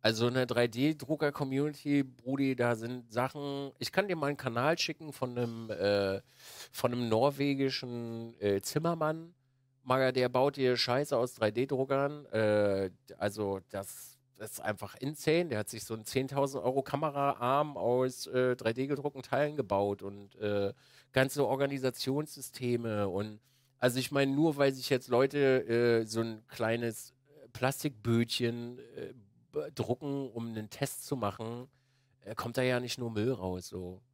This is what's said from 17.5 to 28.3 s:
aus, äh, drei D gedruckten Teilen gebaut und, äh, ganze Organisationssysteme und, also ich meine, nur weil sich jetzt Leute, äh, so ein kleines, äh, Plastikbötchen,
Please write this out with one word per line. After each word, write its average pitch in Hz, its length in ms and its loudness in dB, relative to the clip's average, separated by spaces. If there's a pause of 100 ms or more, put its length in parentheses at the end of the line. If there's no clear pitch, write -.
aus, 123 480 0
äh, 127 300 2
drei 117 180 0
D 131 140 -2
gedruckten 139 340 -4
Teilen 147 340 0
gebaut 101 460 0
und, 101 360 -12
äh, 101 360 0 (380)
ganze 135 340 2
Organisationssysteme 127 1600 -2
und, 104 320 -4 (380)
also 123 220 4
ich 123 120 -4
meine, 139 200 4
nur 151 260 4
weil 139 160 4
sich 131 160 -8
jetzt 127 200 2
Leute, 131 580 4
äh, 117 400 4
so 113 140 -2
ein 113 260 -4
kleines, 117 680 -2 (300)
äh, - 60 -20
Plastikbötchen, 120 1300 0